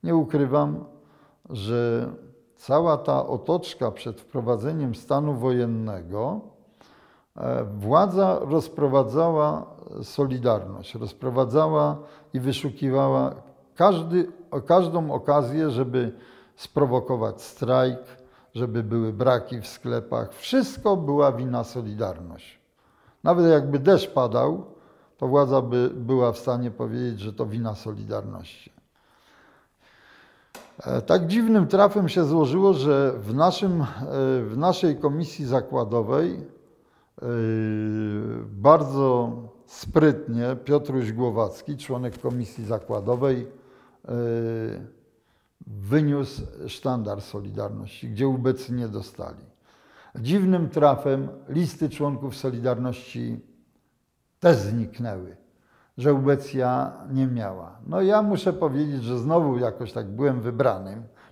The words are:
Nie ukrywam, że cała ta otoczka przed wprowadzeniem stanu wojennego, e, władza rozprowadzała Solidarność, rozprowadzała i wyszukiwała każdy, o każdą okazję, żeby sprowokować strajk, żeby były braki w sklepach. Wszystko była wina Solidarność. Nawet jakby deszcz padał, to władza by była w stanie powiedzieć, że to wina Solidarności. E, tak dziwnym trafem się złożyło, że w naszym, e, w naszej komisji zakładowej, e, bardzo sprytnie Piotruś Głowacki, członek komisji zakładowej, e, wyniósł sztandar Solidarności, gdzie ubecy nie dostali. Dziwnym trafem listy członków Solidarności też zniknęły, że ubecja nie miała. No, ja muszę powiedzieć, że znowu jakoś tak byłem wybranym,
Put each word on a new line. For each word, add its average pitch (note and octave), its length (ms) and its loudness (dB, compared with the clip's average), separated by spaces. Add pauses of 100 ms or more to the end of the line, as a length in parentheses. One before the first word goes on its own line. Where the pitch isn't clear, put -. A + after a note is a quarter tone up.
Nie E3+ 140 0
ukrywam, D3 680 0 (640)
że A#2 600 -2 (460)
cała D#3 400 2
ta C3+ 300 0
otoczka D3+ 640 -4
przed A2 300 -12
wprowadzeniem B2 760 -4
stanu C#3+ 400 -2
wojennego, A2+ 1040 -2 (960)
e, B2 280 -4
władza F3 800 2
rozprowadzała D3+ 1200 2 (360)
Solidarność, A2+ 920 -2
rozprowadzała D3 1040 0 (360)
i C3 60 -2
wyszukiwała C3+ 920 0 (400)
każdy, F3 580 4 (180)
o C#3+ 100 -4
każdą E3 520 4
okazję, C#3+ 580 0
żeby B2 420 0 (440)
sprowokować B2 840 0
strajk, B2+ 560 0 (560)
żeby A#2 280 -2
były A2 300 -2
braki B2 480 0
w G#2 60 -14
sklepach. A#2 680 -6
Wszystko - 640 0
była C#3+ 360 2
wina B2 320 -4
Solidarność. G#2 960 -10 (640)
Nawet F3 220 6
jakby C#3+ 320 6
deszcz E3 320 6
padał, B2+ 540 0 (520)
to C3+ 120 -4
władza C3+ 340 4
by B2 320 0
była B2 380 2
w A2+ 60 -8
stanie B2 320 -4
powiedzieć, A#2 500 -6
że G#2 120 -8
to A2+ 140 -6
wina A2 280 -6
Solidarności. G#2 1000 -12 (2000)
E, - 180 -2
tak - 240 4
dziwnym A3 400 4
trafem G3+ 420 4
się F3 160 2
złożyło, D#3+ 500 4
że C#3 440 2
w G#2+ 160 -6
naszym, F3 480 2
e, C3+ 40 0 (560)
w G#2+ 140 -6
naszej E3+ 400 2
komisji D3+ 480 -2
zakładowej, B2 880 0
e, - 920 -18 (1160)
bardzo B2+ 880 4 (340)
sprytnie B2+ 1000 0
Piotruś C3+ 480 0
Głowacki, A2+ 640 -2
członek B2 440 -8
komisji B2 440 -6
zakładowej, A#2 840 -2 (580)
e, - 60 -12 (1600)
wyniósł C3+ 760 -2 (240)
sztandar G#2+ 540 -6
Solidarności, G#2 880 -10
gdzie A2+ 180 0
ubecy C3 440 0
nie A#2+ 160 -4
dostali. - 560 -12 (720)
Dziwnym F3 520 2
trafem C3+ 600 2 (200)
listy D#3 400 -2
członków C#3 480 -4
Solidarności A#2+ 1040 -4 (1000)
też E3+ 160 8
zniknęły, G2+ 800 -6 (600)
że C#3+ 160 4
ubecja C3 800 0 (200)
nie C3 140 2
miała. F#2+ 600 -6
No, E3+ 160 0
ja G#3 200 4
muszę G3 300 0
powiedzieć, C#3+ 500 -2
że A#2+ 160 -4
znowu C#3+ 400 2
jakoś A#2+ 340 -4
tak A2+ 140 -6
byłem B2 340 -2
wybranym, A2+ 640 -2 (300)